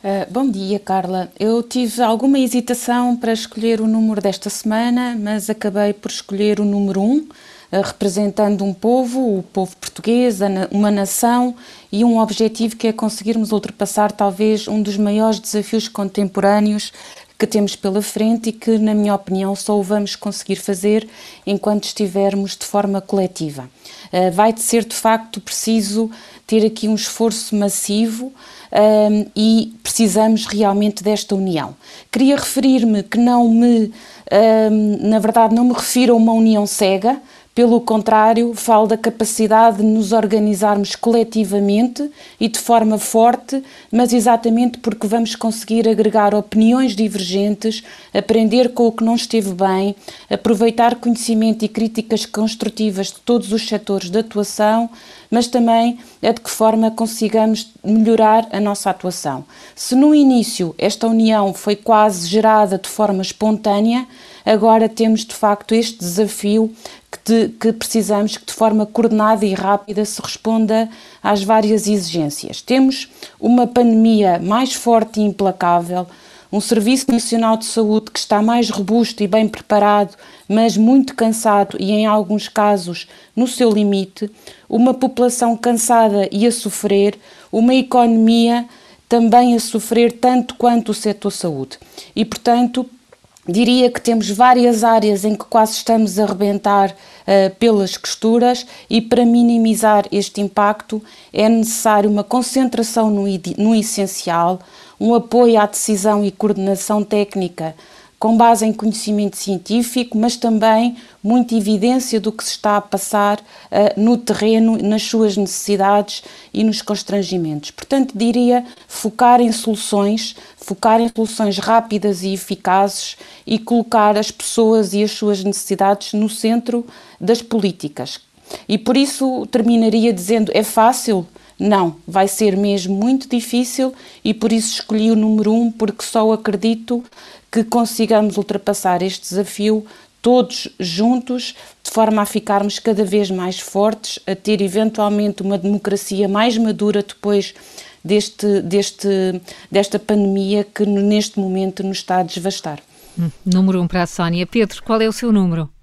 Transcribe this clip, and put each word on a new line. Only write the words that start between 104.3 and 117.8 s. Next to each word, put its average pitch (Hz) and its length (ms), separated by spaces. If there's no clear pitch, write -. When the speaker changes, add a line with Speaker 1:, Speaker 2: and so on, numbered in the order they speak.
Speaker 1:
um 220 140
apoio 233 460
à 208 60
decisão 208 580
e 202 80
coordenação 202 720
técnica 190 720
com 226 200
base 226 280
em 220 60
conhecimento 208 640
científico, 226 800
mas 233 200
também 226 580
muita 240 320
evidência 226 640
do 214 120
que 220 120
se - 80
está 208 260
a 208 40
passar, 208 580
eh, 208 280
no 226 200
terreno, 226 600
nas 214 260
suas 220 320
necessidades 202 880
e 208 100
nos 220 180
constrangimentos. 175 920
Portanto, 269 440